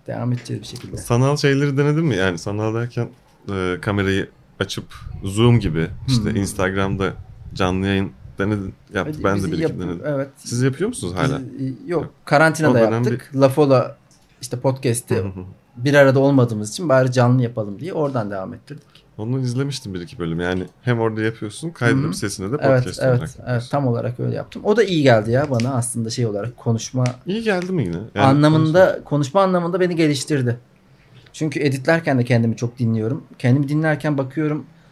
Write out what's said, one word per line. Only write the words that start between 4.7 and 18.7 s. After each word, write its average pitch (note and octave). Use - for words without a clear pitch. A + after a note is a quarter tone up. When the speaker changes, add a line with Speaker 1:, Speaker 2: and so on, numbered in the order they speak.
Speaker 2:
Zoom A2+
gibi, E2
işte A2+
Speaker 1:
Hmm. -
Speaker 2:
Instagram'da G2
canlı F#2+
yayın G2
denedin, G2
yaptık. G#2
Speaker 1:
Hadi -
Speaker 2:
Ben -
de -
Speaker 1:
bizi F#3+
Speaker 2:
bir D#3+
iki D#3+
Speaker 1:
yap-, D3
Speaker 2:
denedim. F2
Speaker 1:
evet. C#3
Speaker 2:
Siz A#2+
yapıyor C3+
musunuz F#2
hala? E2
Speaker 1:
Biz, C3
e, C3
yok, E3+
Speaker 2:
Yok. D2+
Speaker 1:
karantinada D#3
Speaker 2:
O -
dönem A2
Speaker 1:
yaptık. A#2+
Speaker 2:
bir C3
Speaker 1:
Lafola C3+
işte -
podcast'i B2+
Speaker 2:
Hı G2+
hı -
hı. F#2
Speaker 1:
bir C3+
arada C#3
olmadığımız A#2
için F3
bari C3
canlı B2
yapalım A2
diye E3
oradan C3
devam F#2+
ettirdik. -